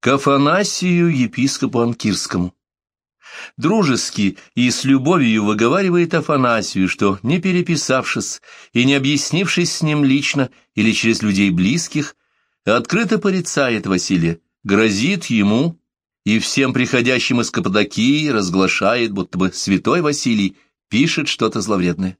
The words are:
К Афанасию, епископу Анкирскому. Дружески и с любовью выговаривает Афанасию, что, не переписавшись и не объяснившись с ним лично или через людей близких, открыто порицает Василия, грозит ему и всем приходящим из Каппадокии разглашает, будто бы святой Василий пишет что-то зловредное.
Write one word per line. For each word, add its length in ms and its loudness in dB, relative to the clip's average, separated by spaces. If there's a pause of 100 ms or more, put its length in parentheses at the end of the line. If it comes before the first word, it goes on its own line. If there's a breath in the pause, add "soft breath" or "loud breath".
К 140 2
Афанасию, 1000 2
епископу 640 0
Анкирскому. 760 -2 (1000 loud breath)
Дружески 800 0 (160 loud breath)
и 160 2
с 140 -6
любовью 600 2
выговаривает 720 2
Афанасию, 720 0
что, 340 0
не 180 0
переписавшись 1000 -2 (320 loud breath)
и 120 2
не 100 4
объяснившись 800 0
с 100 -4
ним 220 2
лично 460 0 (240 soft breath)
или 180 2
через 300 0
людей 280 2
близких, 680 -2 (480)
открыто 540 0
порицает 680 -2
Василия, 540 0 (220)
грозит 640 0
ему 540 0 (440)
и 140 0
всем 340 -2
приходящим 680 0
из 100 -4
Каппадокии 760 0
разглашает, 840 0
будто 260 -6
бы 140 0
святой 480 0
Василий 560 -2 (320 soft breath)
пишет 400 0
что-то 320 -2
зловредное. 600 -2